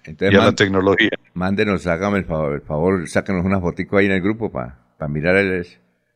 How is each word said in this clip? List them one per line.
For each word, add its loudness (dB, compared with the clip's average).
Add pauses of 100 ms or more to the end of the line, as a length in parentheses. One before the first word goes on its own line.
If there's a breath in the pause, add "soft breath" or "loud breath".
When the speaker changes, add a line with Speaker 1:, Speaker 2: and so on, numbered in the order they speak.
Speaker 1:
Entonces, 0
Speaker 2:
Y 8
a 8
la 6
Speaker 1:
man-, 4
Speaker 2:
tecnología. 2 (260)
Speaker 1:
mándenos, 0
hágame 0
el -2
favor, -2
el -8
favor, -2
sáquenos -2
una 0
fotico -4
ahí 4
en 2
el 0
grupo -4
pa, -10 (180)
pa -6
mirar 0
el, 0 (480)